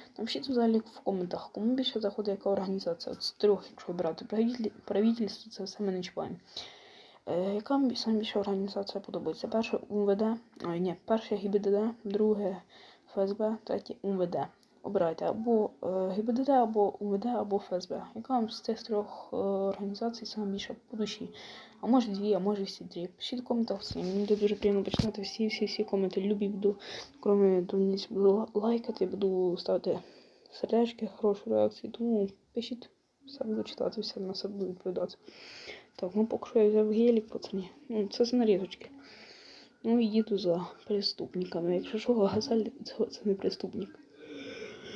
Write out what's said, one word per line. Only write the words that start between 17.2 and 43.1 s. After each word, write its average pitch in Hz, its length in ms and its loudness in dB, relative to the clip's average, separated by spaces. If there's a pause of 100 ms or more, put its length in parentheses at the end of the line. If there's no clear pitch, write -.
або 208 280 0
Ф - 160 -8
С 180 140 -4
Б. 160 160 -6 (120)
Яка 233 180 -6
вам 226 160 2
з - 120 -12
цих 226 220 -4
трьох, - 500 -4
е, - 20 -4
організацій 196 880 -2
саме 214 260 -4
більше 196 240 -6 (140)
по 220 80 -10
душі? 208 320 -4 (520)
А 190 60 -6
може 233 240 6
дві, 202 220 2
а 185 60 4
може 196 240 0
всі 190 220 -10
три. 175 220 -8
Пишіть - 340 -8
в - 20 -8
коментах, 233 340 0
пацани, 175 280 -6
мені 190 140 0
буде 208 160 4
дуже 208 200 4
приємно 202 280 4
почитати 208 380 0
всі, 214 260 -2
всі, 214 180 -2
всі 202 180 -2
коменти. 190 380 0
Любі 208 260 0
буду, 202 280 2 (440)
кроме 196 440 6
того, 196 200 2 (260)
буду 196 200 6
ла-, 214 240 4
лайкати, 226 520 0
буду 185 520 2
ставити 185 420 0 (520)
сердечки, 226 640 0
хорошу 202 300 0
реакцію. 214 460 0
Тому 226 380 0 (240)
пишіть, 233 360 -8 (360)
все - 180 -8
буду 220 200 -2
читати, - 380 -4
все - 180 -8
на 190 120 -6
все 185 160 -6
буду 196 200 -4
відповідати. 180 480 -6 (800)
Так, 185 200 -6
ну 214 100 4
поки 226 240 -4
що 240 100 4
я 208 100 8
взяв 214 220 4
гелік, 226 360 4
пацани. - 420 -6 (200)
Ну, 214 180 0
це - 180 2
з 240 80 0
нарізочки. 214 560 2 (920)
Ну 226 160 4
і 226 80 4
їду 214 300 2
за 180 280 2 (220)
преступниками. 180 880 -2
Якщо 214 240 -2
що, 247 140 2
Газель 214 520 2 (200)
це, - 200 -2
це - 200 -8